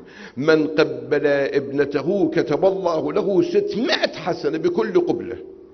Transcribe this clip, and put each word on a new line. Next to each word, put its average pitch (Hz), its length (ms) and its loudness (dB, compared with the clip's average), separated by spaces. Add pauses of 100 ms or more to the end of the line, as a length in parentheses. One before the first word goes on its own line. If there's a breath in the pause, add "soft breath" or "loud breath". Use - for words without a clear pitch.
(380 loud breath)
"من 156 300 4
قبل 147 600 0
ابنته 143 1000 0
كتب 160 360 0
الله 170 480 0
له 196 280 2
ستمائة - 720 0
حسنة 156 440 -4
بكل 180 420 0
قبلة". 117 380 -2 (360)